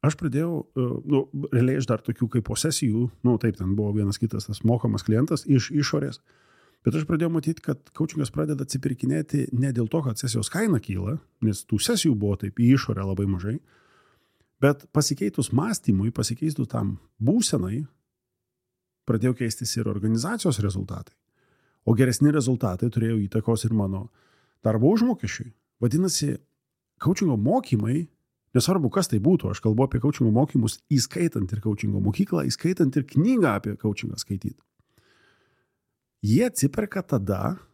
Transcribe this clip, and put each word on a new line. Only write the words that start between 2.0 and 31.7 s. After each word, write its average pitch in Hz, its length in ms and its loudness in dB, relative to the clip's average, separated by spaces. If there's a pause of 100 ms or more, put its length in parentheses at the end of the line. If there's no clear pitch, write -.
tokių 113 300 -2
kaip 113 100 0
po 107 140 -4
sesijų, 123 480 0 (180)
nu, 123 160 6
taip, 110 160 0
ten 92 200 -2
buvo 104 200 0
vienas 98 240 0
kitas 107 240 -4
tas - 160 -8
mokamas 113 440 2
klientas 131 440 0
iš 135 240 4
išorės, 143 480 -2 (640)
bet 120 100 2
aš 156 140 -2
pradėjau 170 240 0
matyti, 160 320 -2
kad 131 320 -6
coachingas 156 360 -2
pradeda 147 340 -4
atsipirkinėti 135 840 -2
ne 131 240 0
dėl 117 160 0
to, 165 160 -2
kad 117 160 -4
sesijos 117 320 -4
kaina 196 300 0
kyla, 95 340 -4 (240)
nes 107 240 -2
tų 104 240 -2
sesijų 185 240 2
buvo 101 260 0
taip 98 220 -4
į 123 160 8
išorę 98 320 -2
labai 95 240 0
mažai, 98 240 -4 (1040)
bet 143 320 4
pasikeitus 151 560 0
mąstymui, 117 640 0
pasikeitus 127 560 -4
tam 101 300 -4 (180)
būsenai, 131 680 0 (1200)
pradėjo 120 300 0
keistis 117 400 -6
ir 107 100 -2
organizacijos 113 720 -2
rezultatai. 98 540 -6 (720)
O 113 100 -4
geresni 131 380 2
rezultatai 120 580 -2
turėjo 113 320 -2
įtakos 113 400 -2
ir 110 80 -2
mano 98 360 -4 (560)
darbo 110 280 4
užmokesčiui. 233 560 -2 (320)
Vadinasi, 151 540 0 (680)
coachingo 139 380 2
mokymai, 131 640 0 (520)
nesvarbu, 147 380 2
kas 190 160 0
tai 107 140 0
būtų, 127 300 4
aš - 100 -10
kalbu 113 240 4
apie 123 160 0
coachingo 139 320 2
mokymus, 123 440 2 (120)
įskaitant 139 600 0
ir 104 100 -6
coachingo 101 400 -2